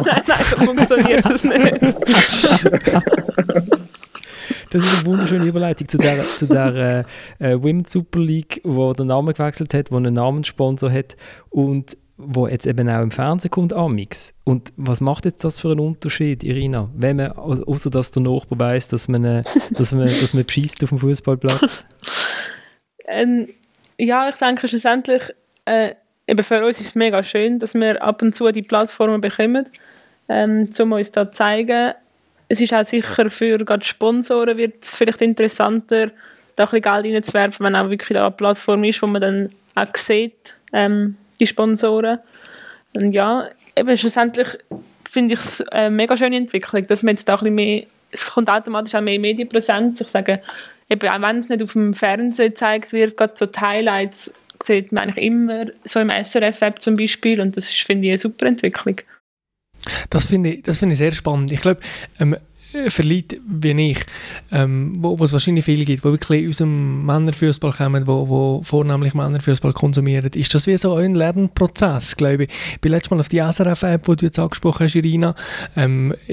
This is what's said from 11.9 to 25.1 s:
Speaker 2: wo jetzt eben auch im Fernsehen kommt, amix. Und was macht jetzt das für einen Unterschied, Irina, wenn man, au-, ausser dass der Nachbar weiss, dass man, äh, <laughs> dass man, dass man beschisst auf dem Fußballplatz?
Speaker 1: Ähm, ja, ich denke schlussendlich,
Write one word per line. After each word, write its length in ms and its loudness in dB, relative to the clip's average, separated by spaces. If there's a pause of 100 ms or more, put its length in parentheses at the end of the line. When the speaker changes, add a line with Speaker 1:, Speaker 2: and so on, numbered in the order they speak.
Speaker 2:
wo 320 -2
jetzt 180 -4
eben 220 0
auch 140 0
im 100 -2
Fernsehen 400 -2
kommt, 200 0
amix. 720 -4
Und 340 -2
was 240 -2
macht 260 -2
jetzt 180 -4
das 160 -4
für 100 0
einen 100 0
Unterschied, 640 -2
Irina, 520 -2
wenn 220 0
man, 160 -2
au-, 340 -4
ausser 240 -2
dass 200 -2
der 140 0
Nachbar 340 -2
weiss, 300 0
dass 180 -4
man, 180 2
äh, 180 2 (160)
<laughs> 120 -4
dass 220 -2
man, 140 2
dass 280 2
man 100 2
beschisst 380 -2
auf 60 0
dem 100 -2
Fußballplatz? 840 0 (1200)
Speaker 1:
Ähm, 400 0 (520)
ja, 300 2
ich 80 -6
denke 300 0
schlussendlich, 560 0 (440)